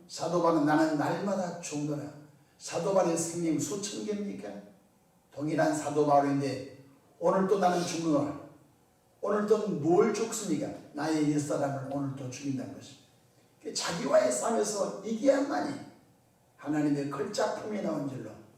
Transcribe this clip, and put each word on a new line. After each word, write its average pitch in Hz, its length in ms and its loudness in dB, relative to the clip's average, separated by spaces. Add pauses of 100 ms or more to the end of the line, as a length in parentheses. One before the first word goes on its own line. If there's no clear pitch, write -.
사도 170 340 -2
바울은 165 240 4
나는 311 320 4
날마다 185 600 -2
죽노라. 147 420 -4 (560)
사도 170 360 -2
바울의 170 240 4
생명 165 420 0
수천 - 460 -6
개입니까? 202 440 -6 (840)
동일한 156 420 0
사도 143 320 2
바울인데, 139 800 2 (340)
오늘 185 300 2
또 202 100 4
나는 180 260 2
죽노라. 160 540 0 (800)
오늘 208 260 0
또 208 220 4
뭘 170 460 4
죽습니까? - 560 -4 (240)
나의 151 400 0
옛사람을 131 580 -2
오늘 135 240 -4
또 131 140 -10
죽인다는 131 440 -6
것입니다. - 300 -18 (580)
그 - 120 -10
자기와의 - 580 2
싸움에서 214 720 -2
이겨야만이 - 880 0 (680)
하나님의 143 520 0
걸작품이 190 720 -2
나온 143 280 -2
줄로 123 220 -10 (260)